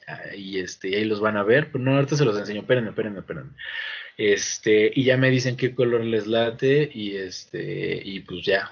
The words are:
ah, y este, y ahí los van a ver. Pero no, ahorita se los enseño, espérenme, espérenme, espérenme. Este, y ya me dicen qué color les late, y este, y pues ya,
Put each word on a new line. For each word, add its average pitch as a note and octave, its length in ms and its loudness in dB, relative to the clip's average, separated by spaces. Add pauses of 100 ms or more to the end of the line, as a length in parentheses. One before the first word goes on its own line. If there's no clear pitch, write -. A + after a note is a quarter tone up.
ah, - 260 -14
y F#2+ 260 -8
este, F2+ 280 -8
y F#2+ 80 0
ahí G#2+ 80 2
los G#2+ 160 0
van G#2+ 160 0
a G2+ 80 0
ver. B2+ 300 2
Pero B2 100 -4
no, C3+ 120 2
ahorita C#3+ 200 2
se C#3+ 80 4
los G#2 160 2
enseño, G#2 220 -6
espérenme, A#2 300 2
espérenme, G#2 280 -6
espérenme. D#2 320 -12 (640)
Este, G#2+ 800 2
y C3+ 80 2
ya B2+ 140 4
me C3 120 4
dicen B2+ 280 2
qué B2+ 180 -2
color A#2+ 300 2
les A2 200 0
late, A#2 680 2
y G2+ 240 -6
este, F#2+ 840 -6
y G2 200 -10
pues F2+ 240 -10
ya, - 260 0